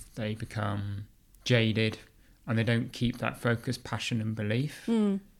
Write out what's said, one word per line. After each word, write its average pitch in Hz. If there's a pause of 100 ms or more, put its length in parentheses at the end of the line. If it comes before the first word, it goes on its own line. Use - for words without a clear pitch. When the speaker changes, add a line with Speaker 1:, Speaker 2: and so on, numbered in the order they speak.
(160)
Speaker 1:
they 110
become 101 (380)
jaded, 110 (480)
and 113
they 107
don't 117
keep 120
that 123
focus, 120
passion -
and 110
belief 110
Speaker 2:
Mm. 208 (200)